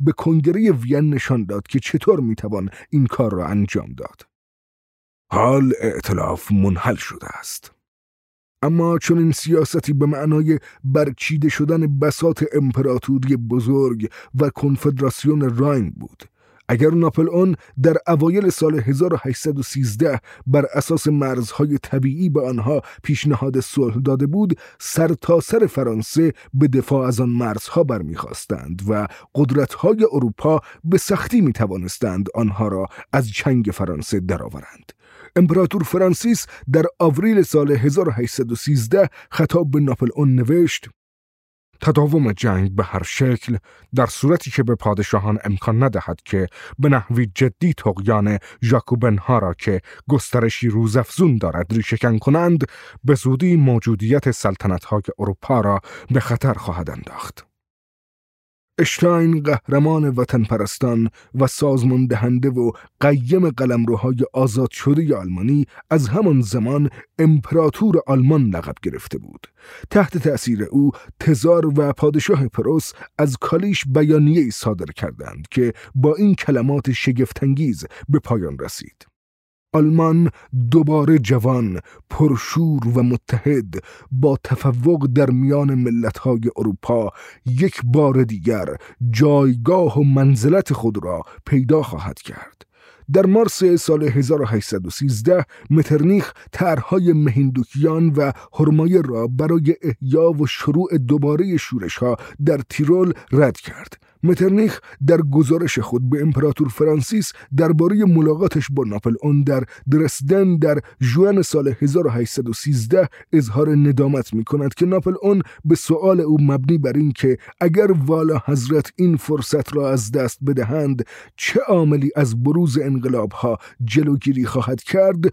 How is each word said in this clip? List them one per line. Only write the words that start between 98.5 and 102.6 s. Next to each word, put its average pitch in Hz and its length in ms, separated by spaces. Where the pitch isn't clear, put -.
هرمایر 160 500
را 117 240
برای 156 560
احیا 156 480
و 147 160
شروع 160 520
دوبارهٔ 147 580
شورش‌ها 117 600
در 147 240